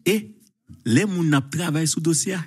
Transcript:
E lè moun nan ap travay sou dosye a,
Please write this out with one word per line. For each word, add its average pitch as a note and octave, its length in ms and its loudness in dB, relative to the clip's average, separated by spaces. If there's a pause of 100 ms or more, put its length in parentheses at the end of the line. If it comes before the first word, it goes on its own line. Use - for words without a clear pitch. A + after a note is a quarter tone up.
E G3 80 4 (720)
lè E3 200 4
moun E3+ 240 0
nan C#3 100 4
ap C#3 100 -8
travay D#3+ 380 -2
sou E3 140 -4
dosye E3+ 340 0
a, D#3+ 100 -6